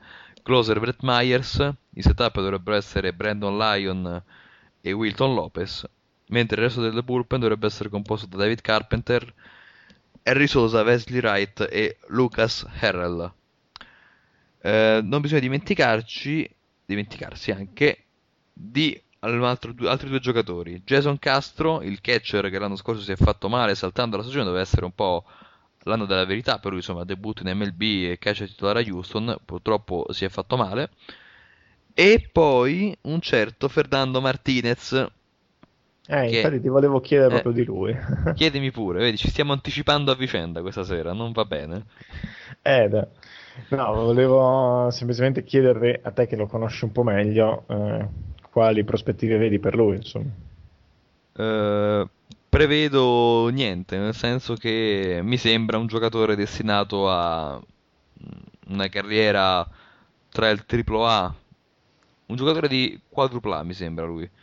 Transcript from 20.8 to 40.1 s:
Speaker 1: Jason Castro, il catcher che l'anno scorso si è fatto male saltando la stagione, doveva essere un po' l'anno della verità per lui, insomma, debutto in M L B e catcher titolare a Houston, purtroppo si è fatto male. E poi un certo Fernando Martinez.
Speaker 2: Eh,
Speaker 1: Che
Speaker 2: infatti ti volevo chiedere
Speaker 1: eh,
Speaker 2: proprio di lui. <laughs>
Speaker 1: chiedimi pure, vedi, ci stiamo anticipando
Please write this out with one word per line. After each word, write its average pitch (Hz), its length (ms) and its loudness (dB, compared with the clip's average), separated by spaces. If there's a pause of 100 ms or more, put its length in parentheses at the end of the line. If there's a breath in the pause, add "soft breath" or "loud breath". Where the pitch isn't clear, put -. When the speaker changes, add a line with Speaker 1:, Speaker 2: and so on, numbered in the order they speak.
Speaker 1:
Jason 143 340 2
Castro, 151 640 -2
il 95 220 -8
catcher 104 480 -2
che 95 80 -4
l'anno 101 180 -4
scorso 110 240 -6
si 98 120 -6
è 92 40 -4
fatto 104 320 2
male 113 260 0
saltando 101 440 -4
la 104 40 -6
stagione, 131 220 -4
doveva 90 180 -2
essere - 220 0
un 90 100 -8
po' 90 300 -2 (600 soft breath)
l'anno 110 200 -2
della 95 220 0
verità 110 320 -2
per 101 140 -6
lui, 92 80 -6
insomma, 87 240 -8
debutto 98 380 -8
in 92 140 -4
M 104 60 -2
L 101 100 -4
B 95 380 -2
e 90 80 -6
catcher 104 280 -4
titolare 101 360 -2
a 107 100 -6
Houston, 107 500 -6
purtroppo 98 680 -4
si 95 160 -6
è - 20 -6
fatto 98 300 -4
male. 110 320 -4 (1040 loud breath)
E 208 360 6
poi 156 720 4
un 160 200 -4
certo 117 460 0
Fernando 135 520 0
Martinez. 127 840 0 (1080)
Speaker 2:
Eh, 135 160 2
Speaker 1:
Che 117 100 0
Speaker 2:
infatti 120 220 2
ti 104 80 -2
volevo 139 320 4
chiedere 135 360 6
Speaker 1:
eh, - 40 2
Speaker 2:
proprio 117 120 0 (100)
di - 20 0
lui. 104 320 -2 (180)
<laughs> 165 200 0
Speaker 1:
chiedimi 139 380 0
pure, 95 260 -4
vedi, 113 180 2
ci - 120 -2
stiamo 147 240 0
anticipando 143 580 0